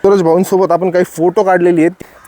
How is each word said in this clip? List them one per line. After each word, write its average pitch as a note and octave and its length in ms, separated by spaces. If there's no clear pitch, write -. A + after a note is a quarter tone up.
सूरज G3 220
भाऊंसोबत F3+ 480
आपण E3+ 200
काही F3+ 160
फोटो F3 360
काढलेले F3 380
आहेत, F3 220